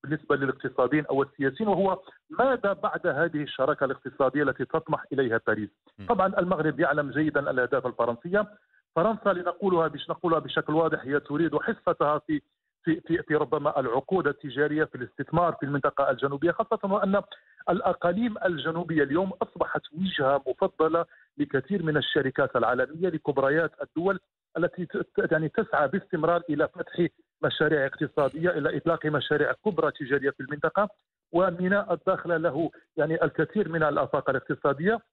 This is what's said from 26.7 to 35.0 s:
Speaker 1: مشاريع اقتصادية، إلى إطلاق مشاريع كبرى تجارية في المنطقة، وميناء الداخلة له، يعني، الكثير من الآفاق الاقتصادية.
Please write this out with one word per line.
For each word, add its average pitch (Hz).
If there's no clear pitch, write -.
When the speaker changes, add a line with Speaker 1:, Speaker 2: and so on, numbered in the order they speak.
Speaker 1:
مشاريع 151
اقتصادية، 147
إلى 151
إطلاق 165
مشاريع 147
كبرى 160
تجارية 135
في -
المنطقة، 156
وميناء 180
الداخلة 170
له، 160
يعني، 156
الكثير 160
من 160
الآفاق 143
الاقتصادية. 143